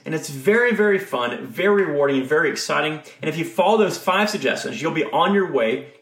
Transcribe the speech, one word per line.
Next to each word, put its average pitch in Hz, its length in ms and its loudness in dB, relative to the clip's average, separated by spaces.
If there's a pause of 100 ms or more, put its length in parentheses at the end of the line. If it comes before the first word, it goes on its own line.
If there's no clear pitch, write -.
and 156 100 -6
it's 160 160 -6
very, 214 420 2
very 202 260 2
fun, 120 460 -4
very 190 420 2
rewarding, 143 340 2
and 127 80 -6
very 151 220 2
exciting. 151 520 -4 (180)
And 156 80 -4
if 151 80 -4
you 160 80 -4
follow 202 340 2
those 185 200 2
five 202 320 0
suggestions, 135 500 -4
you'll 156 120 -2
be 151 120 0
on 175 300 2
your 185 160 2
way 123 520 -2